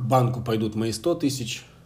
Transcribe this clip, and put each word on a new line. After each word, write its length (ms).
банку 340
пойдут 340
мои 160
сто 240
тысяч, 500